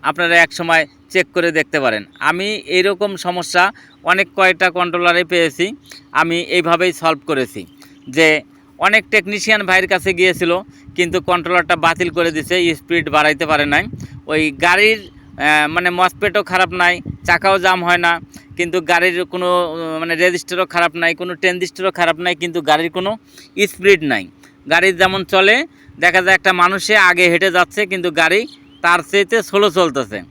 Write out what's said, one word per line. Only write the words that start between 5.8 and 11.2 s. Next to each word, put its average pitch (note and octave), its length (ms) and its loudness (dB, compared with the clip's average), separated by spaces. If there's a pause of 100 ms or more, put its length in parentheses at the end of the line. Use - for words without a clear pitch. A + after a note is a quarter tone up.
আমি E3 160 0 (180)
এইভাবেই E3+ 360 2 (100)
সলভ D#3+ 180 0 (100)
করেছি। C3 320 -4 (540)
যে D#3+ 120 6 (520)
অনেক G3+ 240 2 (100)
টেকনিশিয়ান G#3 540 0
ভাইয়ের F#3 260 2
কাছে F#3 160 -2 (100)
গিয়েছিল, F3 320 2 (440)
কিন্তু F3 220 -2 (120)